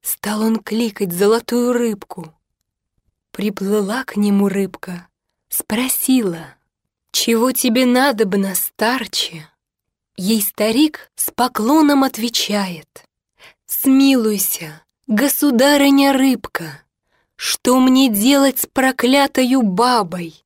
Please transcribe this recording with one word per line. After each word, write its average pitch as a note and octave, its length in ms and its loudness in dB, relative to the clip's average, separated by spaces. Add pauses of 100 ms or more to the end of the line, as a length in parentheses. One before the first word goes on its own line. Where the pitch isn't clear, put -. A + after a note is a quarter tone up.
Стал G#3+ 400 -6
он A3+ 140 0
кликать G#3+ 560 -4
золотую A#3 600 0
рыбку. G#3+ 600 -4 (960)
Приплыла G#3 720 -4
к - 120 -12
нему G3+ 320 0
рыбка, F#3+ 600 -6 (420)
спросила: A#3 880 -2 (720)
«Чего A#3 400 0
тебе B3+ 340 0
надобно, G#3+ 680 0
старче?» G#3+ 960 -6 (680)
Ей G#3 260 -2
старик A3+ 760 -2
с - 160 -6
поклоном C4+ 720 2
отвечает: G#3 1000 -6 (600)
«Смилуйся, A3 1160 0 (260)
государыня C#4 1040 2
рыбка, B3 680 -2 (540)
что - 440 0
мне C4 300 4
делать C4 500 2
с - 60 -6
проклятою C4 960 0
бабой? F#3 840 -2